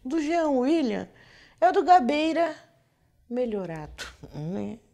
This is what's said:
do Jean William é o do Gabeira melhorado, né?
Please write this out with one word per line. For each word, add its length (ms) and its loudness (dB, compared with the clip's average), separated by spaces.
do 160 -2
Jean 300 0
William 580 0
é 120 4
o 20 -4
do 100 2
Gabeira 720 4
melhorado, 720 -6
né? 440 -8